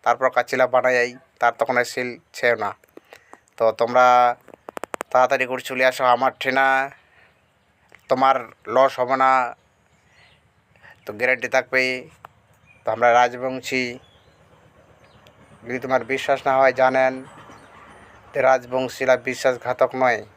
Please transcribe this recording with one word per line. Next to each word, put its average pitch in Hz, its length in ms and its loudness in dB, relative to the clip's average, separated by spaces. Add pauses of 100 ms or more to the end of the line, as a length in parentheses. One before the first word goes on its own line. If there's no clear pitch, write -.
তারপর 120 220 0 (100)
কাঁচিলা 127 380 0
বানাই, 123 360 0 (300)
তার 120 200 2
তখন 123 160 -2 (160)
সিল 127 160 -6 (280)
ছে 123 120 -2 (140)
না। 101 80 -6 (840)
তো 113 80 -2 (160)
তোমরা 123 260 4 (1040)
তাড়াতাড়ি 127 380 2
করে 127 180 -8
চলে 127 220 -2
আসো 127 120 -6 (120)
আমার 123 180 0 (100)
ঠিনা, 135 240 0 (1400)
তোমার 135 260 4 (380)
লস 131 260 4
হবে 127 240 -2
না, 131 60 4 (1700)
তো - 60 -12 (100)
গ্যারান্টি 123 360 -2
থাকবে। 131 260 0 (1000)
তো - 120 -6
আমরা 117 140 2 (100)
রাজবংশী, 127 680 -4 (1800)
যদি 123 180 -8
তোমার 131 180 0 (100)
বিশ্বাস 135 260 -2 (100)
না 135 100 2
হয় 135 220 4
জানেন 131 320 2 (1200)
যে 143 60 -6 (100)
রাজবংশীরা 127 680 0 (140)
বিশ্বাসঘাতক 123 600 -2 (120)
নয় 120 180 0 (160)